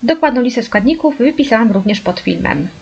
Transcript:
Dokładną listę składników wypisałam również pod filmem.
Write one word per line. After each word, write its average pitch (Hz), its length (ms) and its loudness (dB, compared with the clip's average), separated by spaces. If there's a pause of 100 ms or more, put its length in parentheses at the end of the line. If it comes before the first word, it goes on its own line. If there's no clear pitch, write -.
Dokładną 285 380 0
listę 240 220 -2
składników 285 540 0
wypisałam 233 540 2
również 202 300 0
pod 180 180 -4
filmem. - 480 -2 (140)